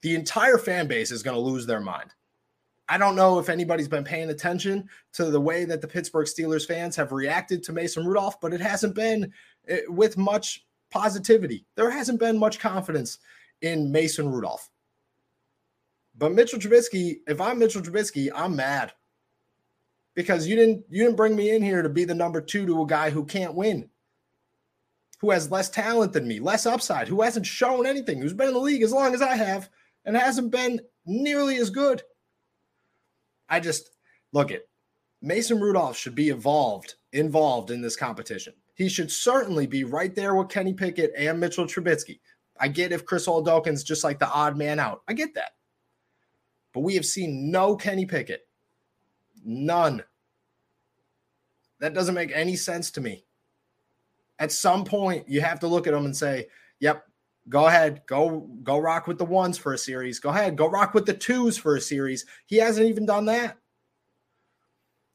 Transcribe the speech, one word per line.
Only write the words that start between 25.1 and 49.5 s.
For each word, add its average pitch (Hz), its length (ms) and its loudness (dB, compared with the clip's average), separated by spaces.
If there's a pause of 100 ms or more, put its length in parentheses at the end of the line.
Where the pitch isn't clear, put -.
who 208 100 0
has 160 220 2
less 190 180 -2
talent 220 440 0
than 131 140 0
me, 110 120 -4
less 190 260 0
upside, 202 420 0
who 196 140 0
hasn't 226 240 0
shown 247 400 0
anything, 262 340 -2
who's 147 140 -2
been 262 140 0
in 262 80 2
the 247 40 2
league 269 220 0
as 220 100 4
long 269 220 2
as 247 80 0
I 262 140 2
have 196 340 -2 (360)
and 214 120 0
hasn't 254 320 2
been 247 320 0 (240)
nearly 269 520 0
as 233 120 2
good. 269 320 2 (1500)
I 170 120 0
just, 165 320 -6 (400)
look 143 180 2
it, - 180 -10 (540)
Mason 220 380 0
Rudolph 190 380 2
should 123 180 -10
be 147 140 2
involved, 127 640 0 (180)
involved 143 560 2
in 120 120 -6
this 117 140 -6
competition. 110 600 -8 (180)
He 185 160 -2
should 170 220 -4
certainly 202 560 0
be 135 160 -2
right 165 320 -4
there 196 180 -2
with 190 160 2
Kenny 190 240 -2
Pickett 175 420 -2
and 156 240 0
Mitchell 170 280 -2
Trubisky. 165 540 -2 (380)
I 135 100 0
get 175 220 -2
if 170 140 -4
Chris 180 220 -2
Oladokun 160 580 2
just, 156 180 -4
like, 143 140 -2
the 143 140 0
odd 147 260 0
man 151 220 -2
out. 110 280 -4
I 214 60 -4
get 302 220 -6
that. - 160 -8 (1200)
But 127 80 -6
we 190 140 0
have 165 120 0
seen 147 420 -4
no 190 260 4
Kenny 190 300 -2
Pickett. 156 420 -6 (960)
None. 139 600 0 (1800)